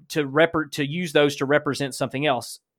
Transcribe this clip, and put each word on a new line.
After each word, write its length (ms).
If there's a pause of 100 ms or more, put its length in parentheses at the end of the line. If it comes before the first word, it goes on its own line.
to 160
repre-, 480
to 160
use 240
those 260
to 80
represent 480
something 320
else. 360 (180)